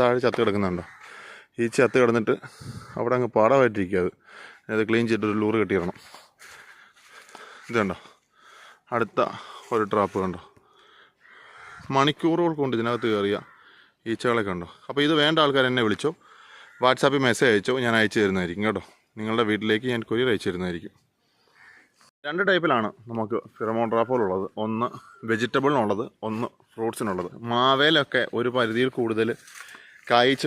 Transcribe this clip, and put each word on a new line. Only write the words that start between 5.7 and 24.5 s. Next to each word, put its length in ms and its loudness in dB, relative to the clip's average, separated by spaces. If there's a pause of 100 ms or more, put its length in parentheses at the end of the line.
ഇത് 120 -4
കണ്ടോ, 160 -4 (1000)
അടുത്ത 240 0 (540)
ഒരു 200 0
ട്രാപ്പ് 300 0
കണ്ടോ. 180 -6 (1500)
മണിക്കൂറുകൾ 640 2
കൊണ്ട് 180 -2
ഇതിനകത്ത് 360 -2
കയറിയ 240 0 (760)
ഈച്ചകളൊക്കെ 440 0
ഉണ്ടോ. 120 -8 (220)
അപ്പോൾ 160 -2
ഇത് 160 2
വേണ്ട 240 2
ആൾക്കാർ 240 2
എന്നെ 180 0
വിളിച്ചോ, 240 -2 (720)
WhatsApp-ൽ 420 4
മെസ്സേജ് 280 4
അയച്ചോ, 200 2 (120)
ഞാൻ 140 2
അയച്ചു 240 2
തരുന്നതായിരിക്കും 440 0
കേട്ടോ. 160 -2 (360)
നിങ്ങളുടെ 320 -2
വീട്ടിലേക്ക് 420 0
ഞാൻ 180 -4
കൊറിയർ 220 0
അയച്ചു 160 -2
തരുന്നതായിരിക്കും. 440 -6 (1300)
രണ്ട് 220 -4
ടൈപ്പിലാണ് 400 2 (220)
നമുക്ക് 280 -4 (180)
ഫെറമോൺ 360 -2
ട്രാപ്പുകളുള്ളത്. 520 0 (200)